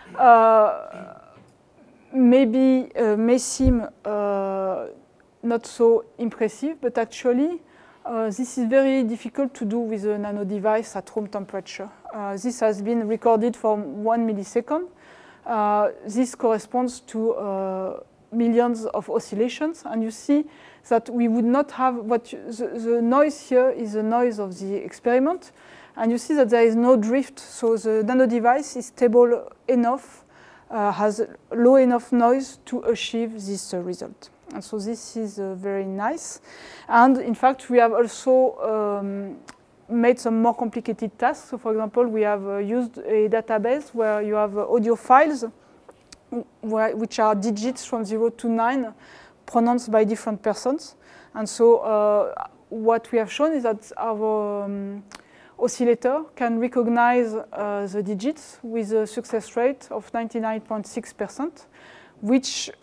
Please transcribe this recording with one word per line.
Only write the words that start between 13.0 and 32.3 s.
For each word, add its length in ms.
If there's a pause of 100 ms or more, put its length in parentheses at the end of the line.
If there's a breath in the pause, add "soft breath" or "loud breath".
recorded 500
for 180
one 500
millisecond. 640 (580 loud breath)
Uh, 440 (160)
this 300
corresponds 680
to, 320
uh, 640 (320)
millions 540
of 240
oscillations, 760
and 180
you 80
see 340 (420 loud breath)
that 220
we 180
would 180
not 260
have 240
what 360
you, 80 (100)
the, 180 (120)
the 220
noise 480
here 220
is 220
the 100
noise 360
of 200
the 160
experiment, 760 (460 loud breath)
and 140
you 60
see 180
that 140
there 140
is 120
no 200
drift, 440
so 360
the 280
nano 240
device 480
is 100
stable 680 (160)
enough, 560 (460 soft breath)
uh, 220
has 340 (280)
low 220
enough 360
noise 540